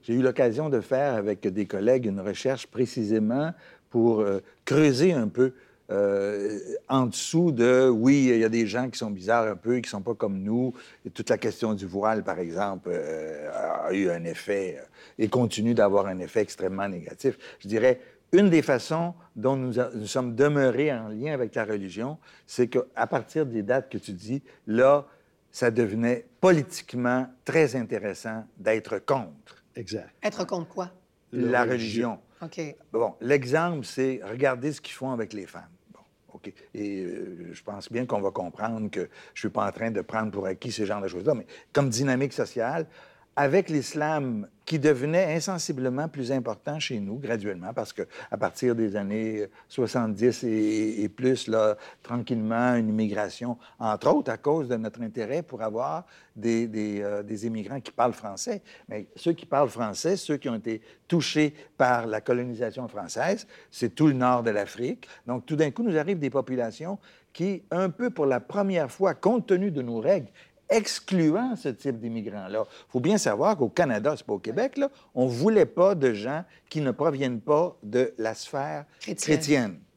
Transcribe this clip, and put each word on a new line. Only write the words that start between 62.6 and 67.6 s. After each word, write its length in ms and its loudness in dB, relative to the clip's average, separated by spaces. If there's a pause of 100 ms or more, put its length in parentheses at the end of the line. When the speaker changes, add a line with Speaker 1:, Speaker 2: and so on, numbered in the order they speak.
Speaker 1:
française, 600 -4 (240)
c'est 240 -4
tout 100 4
le 80 6
nord 300 4
de 80 2
l'Afrique. 560 -4 (180)
Donc, 220 -6
tout 80 -2
d'un 160 4
coup, 100 -6
nous 160 0
arrivent 220 0
des 100 -2
populations 720 -4 (340)
qui, 380 -4